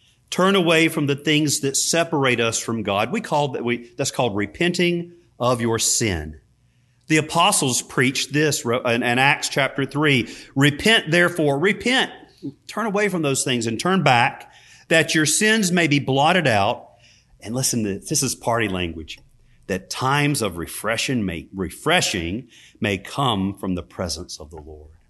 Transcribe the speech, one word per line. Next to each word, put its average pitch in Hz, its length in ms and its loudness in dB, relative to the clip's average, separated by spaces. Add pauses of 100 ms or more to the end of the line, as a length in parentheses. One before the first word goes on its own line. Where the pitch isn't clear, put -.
(300)
Turn 190 260 2
away 165 320 4
from 151 200 -2
the 139 80 0
things 151 460 0
that 135 140 -2
separate 147 640 0
us 113 180 0
from 113 260 -4
God. 101 280 0
We 220 80 -2
call 147 300 -2
that, 127 160 -6
we, 120 320 -4
that's 139 140 -4
called 117 240 -2
repenting 175 800 -2 (260)
of 123 200 0
your 113 200 0
sin. 80 600 -2 (680)
The 156 100 2
apostles 156 640 0
preached - 500 -2
this 147 320 0
ro-, 117 200 -2
in, 120 200 0
in 120 160 2
Acts 143 300 2
chapter 139 360 0
three. 143 440 2 (260)
"Repent, 147 560 2
therefore," 165 480 2
repent. 220 520 0 (560)
Turn 214 180 -6
away 208 240 0
from 175 140 -2
those 139 200 0
things 120 240 0
and 113 100 -2
turn 180 260 0
back, 131 480 2 (360)
"that 160 260 2
your 156 120 2
sins 214 440 2
may 170 180 2
be 143 120 2
blotted 147 480 2
out." 107 440 2 (500)
And 104 120 -10
listen, 127 300 -2
to, 98 160 -4
this - 240 -2
is 123 120 -4
party 117 340 0
language. 85 500 -6 (480)
"That 95 220 -4
times 143 520 0
of 92 160 -2
refreshing 110 680 -4
may, 85 280 -6
refreshing 98 960 -2 (300)
may 104 180 0
come 98 600 -2
from 95 180 -4
the 87 80 -6
presence 87 560 -10
of 76 100 -18
the 80 80 -16
Lord." 76 340 -20 (180)